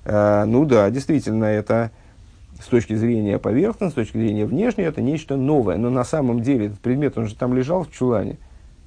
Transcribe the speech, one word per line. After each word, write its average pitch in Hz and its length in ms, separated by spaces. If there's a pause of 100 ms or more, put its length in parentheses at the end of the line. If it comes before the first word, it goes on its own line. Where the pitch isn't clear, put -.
Э, 104 400
ну 120 200
да, 107 260
действительно, 123 540
это 107 440 (720)
с - 60
точки 113 260
зрения 107 460
поверхности, 175 540
с - 20
точки 113 220
зрения 107 280
внешней, 190 380
это 151 180
нечто 143 340
новое. 127 420
Но 120 120
на 127 140
самом 120 380
деле 113 260
этот 104 120
предмет, 127 380
он 113 100
же 104 80
там 127 200
лежал 151 280
в - 80
чулане. 113 460 (500)